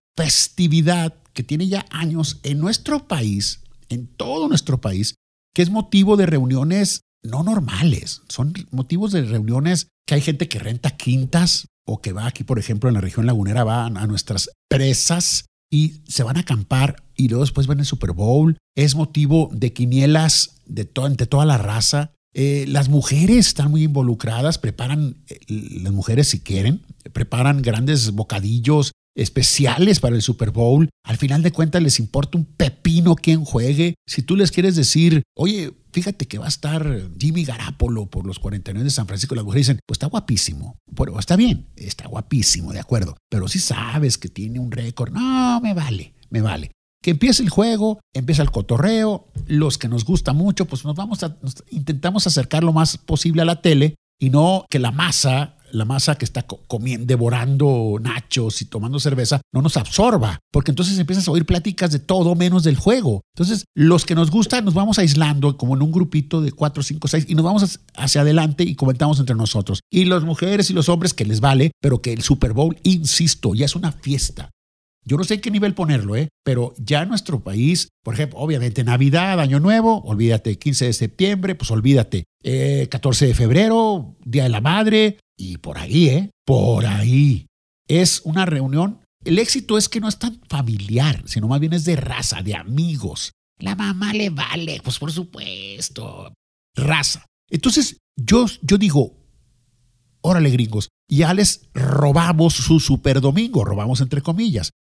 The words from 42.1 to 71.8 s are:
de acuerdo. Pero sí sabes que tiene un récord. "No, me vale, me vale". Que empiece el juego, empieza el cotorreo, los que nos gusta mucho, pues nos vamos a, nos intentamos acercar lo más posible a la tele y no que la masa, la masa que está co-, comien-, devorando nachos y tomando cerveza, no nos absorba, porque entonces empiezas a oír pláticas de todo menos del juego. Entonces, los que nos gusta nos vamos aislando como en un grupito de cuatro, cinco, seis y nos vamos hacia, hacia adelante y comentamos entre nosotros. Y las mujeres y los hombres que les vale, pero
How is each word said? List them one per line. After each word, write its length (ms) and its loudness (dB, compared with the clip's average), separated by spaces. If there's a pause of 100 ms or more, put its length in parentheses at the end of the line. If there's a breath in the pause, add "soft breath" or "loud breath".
de 80 -8
acuerdo. 380 -4 (120)
Pero 180 -2
sí 120 -4
sabes 600 -2
que 100 -10
tiene 300 -8
un 120 -6
récord. 400 -6
"No, 480 0
me 140 -2
vale, 400 -6 (160)
me 120 -2
vale". 300 -4 (300)
Que 100 0
empiece 320 2
el 60 0
juego, 500 0 (140)
empieza 280 0
el 100 2
cotorreo, 760 0 (200)
los 300 0
que 100 -6
nos 180 -2
gusta 280 0
mucho, 320 0
pues 180 -8
nos 120 -6
vamos 280 -6
a, 180 -8
nos 300 -10
intentamos 560 -2
acercar 360 0
lo 100 4
más 240 2
posible 440 0
a 40 2
la 160 0
tele 340 4 (240)
y 100 2
no 400 4
que 100 0
la 120 0
masa, 640 0 (160)
la 140 -2
masa 320 0
que 80 -4
está 180 -4
co-, 240 -14
comien-, 380 -6
devorando 960 2
nachos 600 -4
y 40 -10
tomando 340 -6
cerveza, 400 0 (140)
no 80 0
nos 160 2
absorba, 640 0 (120)
porque 200 0
entonces 280 0
empiezas 300 0
a 20 0
oír 140 2
pláticas 480 0
de 60 0
todo 360 2
menos 300 2
del 100 4
juego. 460 2 (120)
Entonces, 300 -2 (100)
los 300 4
que 120 -2
nos 140 2
gusta 300 2
nos 140 0
vamos 260 2
aislando 560 2
como 220 -2
en 60 2
un 100 0
grupito 480 0
de 100 -2
cuatro, 320 -4
cinco, 240 -6
seis 220 0
y 60 0
nos 100 4
vamos 180 2
hacia, 160 -4 (160)
hacia 260 0
adelante 440 2
y 100 -2
comentamos 460 2
entre 140 0
nosotros. 440 -2 (100)
Y 140 2
las 220 2
mujeres 440 0
y 40 -2
los 160 2
hombres 240 2
que 100 -4
les 160 0
vale, 400 4
pero 220 0